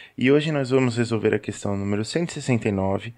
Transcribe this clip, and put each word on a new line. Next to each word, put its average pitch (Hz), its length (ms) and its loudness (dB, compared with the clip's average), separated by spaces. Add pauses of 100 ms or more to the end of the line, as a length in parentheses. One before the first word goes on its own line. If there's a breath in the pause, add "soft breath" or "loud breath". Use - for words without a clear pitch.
(160 loud breath)
e 127 160 4
hoje 151 200 4
nós 135 180 -2
vamos 127 280 2
resolver 110 360 2
a 104 60 2
questão 104 360 -6
número 101 300 -2
cento 165 240 -2
e - 40 -12
sessenta 127 360 -2
e - 20 0
nove 98 460 -2